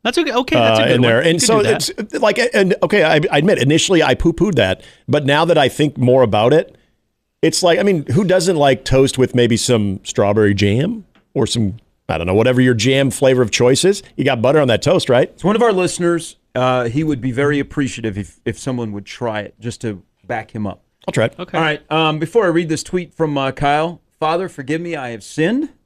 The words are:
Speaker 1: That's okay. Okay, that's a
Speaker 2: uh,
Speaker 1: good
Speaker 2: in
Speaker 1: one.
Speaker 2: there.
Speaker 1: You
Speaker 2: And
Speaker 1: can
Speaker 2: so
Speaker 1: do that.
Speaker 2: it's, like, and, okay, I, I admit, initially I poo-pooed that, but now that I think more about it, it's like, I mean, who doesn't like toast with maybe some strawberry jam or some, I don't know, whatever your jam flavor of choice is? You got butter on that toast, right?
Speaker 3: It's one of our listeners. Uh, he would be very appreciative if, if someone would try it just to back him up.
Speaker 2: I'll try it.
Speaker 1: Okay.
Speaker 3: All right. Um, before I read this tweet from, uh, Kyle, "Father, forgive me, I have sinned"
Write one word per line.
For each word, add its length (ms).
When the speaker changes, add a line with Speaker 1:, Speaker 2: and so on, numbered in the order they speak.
Speaker 1:
That's 140
okay. 140
Okay, 240
that's 240
a 40
Speaker 2:
uh, 40
Speaker 1:
good 80
Speaker 2:
in 60
Speaker 1:
one. 80
Speaker 2:
there. 140
Speaker 1:
You 60
Speaker 2:
And 100
Speaker 1:
can 60
Speaker 2:
so 120
Speaker 1:
do 60
that. 340
Speaker 2:
it's, 220
like, 200
and, 280
okay, 220
I, 160
I 80
admit, 220
initially 420
I 140
poo-pooed 400
that, 260
but 160
now 200
that 120
I 100
think 300
more 260
about 300
it, 220
it's 200
like, 160
I 40
mean, 300
who 100
doesn't 320
like 300
toast 320
with 160
maybe 240
some 460
strawberry 500
jam 520
or 140
some, 300
I 120
don't 80
know, 80
whatever 260
your 140
jam 340
flavor 320
of 100
choice 320
is? 200
You 80
got 200
butter 160
on 80
that 160
toast, 260
right? 240
Speaker 3:
It's 100
one 120
of 80
our 100
listeners. 600
Uh, 320
he 180
would 180
be 100
very 280
appreciative 580
if, 280
if 140
someone 320
would 140
try 360
it 180
just 220
to 220
back 260
him 160
up. 140
Speaker 2:
I'll 60
try 120
it. 140
Speaker 1:
Okay. 180
Speaker 3:
All 60
right. 280
Um, 280
before 260
I 40
read 200
this 140
tweet 300
from, 240
uh, 160
Kyle, 480
"Father, 260
forgive 320
me, 160
I 140
have 140
sinned" 460